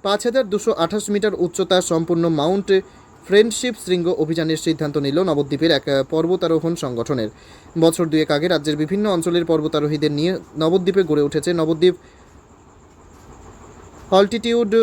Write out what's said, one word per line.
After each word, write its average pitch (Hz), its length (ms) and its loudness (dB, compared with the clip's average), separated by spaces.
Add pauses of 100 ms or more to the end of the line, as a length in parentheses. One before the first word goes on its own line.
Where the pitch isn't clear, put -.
পাঁচ 202 220 -2
হাজার 240 260 0
দুশো 208 220 -2
আঠাশ 202 380 -2
মিটার 202 240 0
উচ্চতা 180 480 0
সম্পূর্ণ 170 480 0
মাউন্ট 185 520 2 (440)
ফ্রেন্ডশিপ 226 480 2 (120)
শৃঙ্গ 180 220 0
অভিযানের 160 500 -2
সিদ্ধান্ত 151 400 -4
নিল 143 260 0
নবদ্বীপের 147 480 0
এক, 139 160 0
আহ, 135 160 0
পর্বতারোহণ 165 720 0
সংগঠনের। 120 540 -4 (500)
বছর 165 260 2
দুয়েক 156 260 0
আগে 151 160 0
রাজ্যের 151 300 0
বিভিন্ন 190 320 -2
অঞ্চলের 170 360 0
পর্বতারোহীদের 151 680 0
নিয়ে 160 280 -2 (180)
নবদ্বীপে 180 460 0
গড়ে 151 180 2
উঠেছে 147 320 -2
নবদ্বীপ 165 420 2 (2250)
অল্টিটিউড 220 720 2